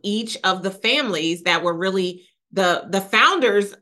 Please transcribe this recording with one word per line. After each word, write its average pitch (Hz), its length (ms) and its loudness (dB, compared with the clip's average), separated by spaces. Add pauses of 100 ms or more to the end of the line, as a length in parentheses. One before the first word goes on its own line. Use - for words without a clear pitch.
each 214 400 -4
of 185 180 0
the 190 80 -4
families 190 720 -2
that 170 220 0
were 170 120 0
really 180 520 -4 (240)
the, 180 360 0
the 190 120 0
founders 220 800 2